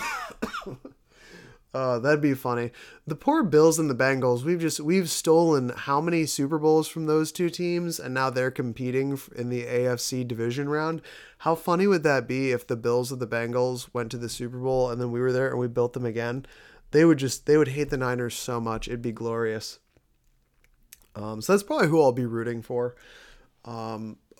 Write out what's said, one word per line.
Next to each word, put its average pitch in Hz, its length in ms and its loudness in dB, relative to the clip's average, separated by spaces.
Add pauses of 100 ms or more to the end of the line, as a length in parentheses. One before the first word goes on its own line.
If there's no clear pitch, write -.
(640)
<coughs> 127 120 -12 (960)
Uh, 127 260 0
that'd 147 200 4
be 147 140 2
funny. 120 360 -2 (380)
The 156 80 -6
poor 302 280 2
Bills 156 360 6
and 156 100 0
the 131 60 -2
Bengals, 127 480 2
we've 170 160 0
just, 160 220 -2
we've 170 280 2
stolen 160 600 4
how 139 320 -2
many 165 240 0
Super 143 340 -2
Bowls 156 300 4
from 160 160 -6
those 156 260 2
two 175 180 -2
teams, 175 480 -4
and 127 160 -8
now 131 160 0
they're 127 220 0
competing 127 640 -4
f-, - 240 -10
in 120 100 -6
the 123 160 -4
A 123 260 0
F 123 120 -2
C 127 240 -4
division 120 420 -4
round. 156 340 -2 (360)
How 165 180 0
funny 180 320 2
would 180 160 4
that 135 240 2
be 131 240 0
if 120 160 -2
the 131 80 -2
Bills 120 340 0
and 131 120 -8
the 123 40 -4
Bengals 120 680 -2
went 120 180 -4
to 127 60 -6
the 120 100 -6
Super 123 300 -8
Bowl 127 340 0
and 120 80 -4
then 123 140 -2
we 120 80 0
were 127 100 2
there 131 180 2
and 123 100 -2
we 123 80 0
built 120 260 0
them 123 120 -4
again? 120 400 -4 (460)
They 156 140 8
would 160 140 8
just, 131 260 -4
they 147 100 6
would 151 140 6
hate 143 200 -4
the 151 60 -4
Niners 123 400 -2
so 120 240 -6
much. 113 300 -4
It'd 120 120 -6
be 117 120 -4
glorious. 113 640 -6 (1400)
Um, 110 260 -8
so 180 120 2
that's 202 100 4
probably 269 240 0
who 151 140 4
I'll 131 100 6
be 123 140 0
rooting 117 360 -4
for. 123 360 -6 (640)
Um, 113 540 -10 (220)